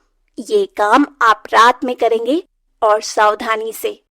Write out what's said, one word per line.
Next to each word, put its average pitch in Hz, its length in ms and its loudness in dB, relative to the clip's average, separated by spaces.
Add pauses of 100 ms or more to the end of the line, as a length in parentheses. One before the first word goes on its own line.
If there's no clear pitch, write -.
(400)
ये 214 260 -2
काम 214 400 0 (160)
आप 220 220 2 (100)
रात 233 300 4
में 247 120 -6
करेंगे 233 480 -2 (400)
और 214 180 2
सावधानी 220 720 -2
से। 208 400 -10